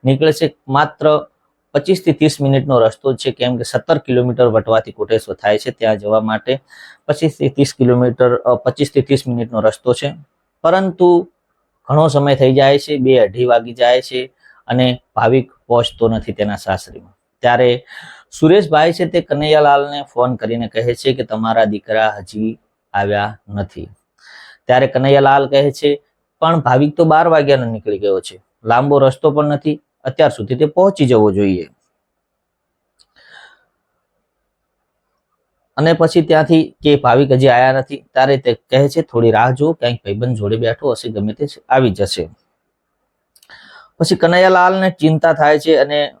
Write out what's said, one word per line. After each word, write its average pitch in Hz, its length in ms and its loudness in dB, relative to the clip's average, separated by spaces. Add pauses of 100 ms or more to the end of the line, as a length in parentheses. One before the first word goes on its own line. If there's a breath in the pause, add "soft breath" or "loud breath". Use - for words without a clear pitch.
નીકળે 139 280 2
છે. - 240 -4 (120)
માત્ર 151 580 0 (460)
પચીસ 180 320 -2
થી 165 80 0
ત્રીસ 151 280 0
મિનિટનો 135 380 0
રસ્તો 113 360 0
છે, 131 160 -6
કેમ 123 260 -4
કે 117 60 -6
સત્તર 147 360 -2
કિલોમીટર 123 480 0
વટવાથી 110 460 0
કોટેશ્વર 107 420 -4
થાય 104 240 0
છે, 127 120 -8
ત્યાં 110 280 -2
જવા 107 220 0
માટે 110 420 -4 (440 loud breath)
પચીસ 147 320 -2
થી 143 100 -2
ત્રીસ 139 260 -2
કિલોમીટર, 123 640 2
અ, 123 180 0
પચીસ 127 360 -4
થી 139 120 0
ત્રીસ 131 260 -2
મિનિટનો 117 320 -6
રસ્તો 110 340 0
છે. 143 200 -8 (480)
પરંતુ 180 680 2 (600)
ઘણો 151 200 2
સમય 143 280 2
થઈ 131 180 2
જાય 139 240 4
છે, 147 180 -4
બે 131 220 2
અઢી 110 260 0
વાગી 120 280 0
જાય 123 300 0
છે 127 320 -10 (320 soft breath)
અને 123 360 -2 (140)
ભાવિક 120 360 0 (140)
પહોંચતો 117 420 -2
નથી 110 240 -6
તેના 104 240 -6
સાસરીમાં. - 640 -10 (220)
ત્યારે 123 440 0 (460 loud breath)
સુરેશભાઈ 160 600 2
છે 175 120 -4
તે 170 160 -2
કનૈયાલાલને 147 840 0
ફોન 123 340 -4
કરીને 113 320 -6
કહે 120 260 -4
છે 131 200 -2
કે 127 100 -8
"તમારા 113 400 -2
દીકરા 107 540 -4
હજી 110 400 -8 (340)
આવ્યા 101 460 -4 (100)
નથી." 98 400 -10 (800 loud breath)
ત્યારે 127 200 2
કનૈયાલાલ 139 600 2
કહે 139 260 0
છે, 143 300 -4 (360)
"પણ 165 220 0
ભાવિક 131 360 0
તો 170 80 2
બાર 160 240 2
વાગ્યાનો 139 360 2
નીકળી 107 340 -8
ગયો 98 220 -2
છે, 92 220 -20 (220)
લાંબો 131 340 2
રસ્તો 135 320 0
પણ 147 140 -2
નથી, 147 360 -4 (240)
અત્યાર 135 260 0
સુધી 107 240 -6
તે 135 120 0
પહોંચી 180 400 0
જવો 107 260 4
જોઈએ." 92 360 -2 (4000 soft breath)
અને 156 160 2
પછી 165 300 2
ત્યાંથી 160 600 2
કે 147 140 4
ભાવિક 135 360 2
હજી 131 160 4
આયા 127 240 4
નથી, 135 240 -4
ત્યારે 135 400 0
તે 123 180 -2
કહે 135 340 0
છે, 156 140 -2
"થોડી 117 280 0
રાહ 113 200 2
જુઓ, 143 220 -2
ક્યાંક 120 320 -4
ભાઈબંધ 110 320 -4
જોડે 104 200 -4
બેઠો 117 340 -4
હશે, 120 180 -6
ગમે 107 240 -6
તે 147 140 -8 (220)
આવી 131 220 2
જશે." 90 400 -6 (1700 loud breath)
પછી 175 180 0
કનૈયાલાલને 185 760 2
ચિંતા 160 420 0
થાય 151 260 2
છે 156 180 2
અને 147 440 0